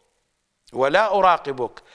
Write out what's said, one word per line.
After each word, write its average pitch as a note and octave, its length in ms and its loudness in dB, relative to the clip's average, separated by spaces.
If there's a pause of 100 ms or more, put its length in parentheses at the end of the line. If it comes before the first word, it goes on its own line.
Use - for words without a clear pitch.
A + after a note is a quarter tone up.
(720)
ولا D3 340 0
أراقبك. E3+ 760 -2 (120)